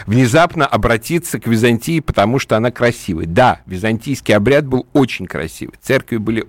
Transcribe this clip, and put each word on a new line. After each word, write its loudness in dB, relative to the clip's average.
внезапно 2
обратиться -2
к -10
Византии, 2
потому 0
что -2
она 0
красивая. -2
Да, 2
византийский -2
обряд 2
был -2
очень 0
красивый, -10
церкви -2
были -2